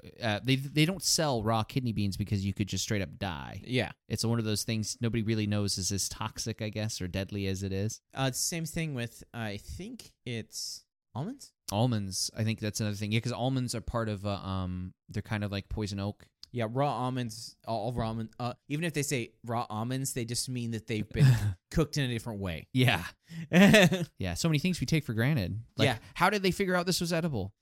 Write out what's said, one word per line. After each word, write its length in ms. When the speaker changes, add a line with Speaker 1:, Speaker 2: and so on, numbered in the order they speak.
Speaker 1:
uh, 200
they, 120
they 300
don't 180
sell 400
raw 180
kidney 320
beans 240
because 260
you 80
could 160
just 160
straight 200
up 160
die. 440
Speaker 2:
Yeah. 280
Speaker 1:
It's 160
one 140
of 60
those 180
things 380
nobody 200
really 240
knows 320
is 140
as 180
toxic, 540
I 60
guess, 300
or 80
deadly 380
as 160
it 120
is. 280
Speaker 2:
Uh, 160
same 340
thing 300
with, 280
uh, 20
I 200
think 560
it's 580
almonds? 400
Speaker 1:
Almonds. 640
I 80
think 160
that's 200
another 160
thing. 160
Yeah, 80
'cause 140
almonds 420
are 60
part 280
of, 160
uh, 120
um, 580
they're 120
kind 220
of 80
like 180
poison 300
oak. 260
Speaker 2:
Yeah, 200
raw 220
almonds, 640
all, 200
all 60
raw 140
almond, 220
uh, 140
even 160
if 80
they 100
say 300
raw 260
almonds, 440
they 100
just 240
mean 240
that 160
they've 220
been 180
Speaker 1:
<laughs> 440
Speaker 2:
cooked 260
in 120
a 40
different 260
way. 340
Speaker 1:
Yeah. 300
Speaker 2:
<laughs> 0
Speaker 1:
Yeah, 180
so 120
many 120
things 200
we 60
take 180
for 100
granted. 460
Like, 100
Speaker 2:
Yeah. 100
Speaker 1:
how 160
did 140
they 80
figure 240
out 100
this 160
was 120
edible? 480